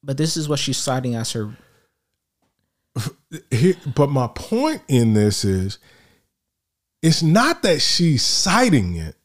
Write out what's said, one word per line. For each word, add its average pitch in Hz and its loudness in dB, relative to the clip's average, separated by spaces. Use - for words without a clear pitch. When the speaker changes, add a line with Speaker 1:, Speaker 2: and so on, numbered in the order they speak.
Speaker 1:
But 139 -6
this 160 -2
is 151 -6
what 147 -2
she's 139 -4
citing 127 -4
as 113 -6
her. 107 -6
Speaker 2:
Here, 151 4
but 143 2
my 131 0
point 285 -4
in 117 4
this 104 2
is, 95 -2
it's 160 2
not 226 2
that 165 2
she's 160 2
citing 175 2
it. 80 -10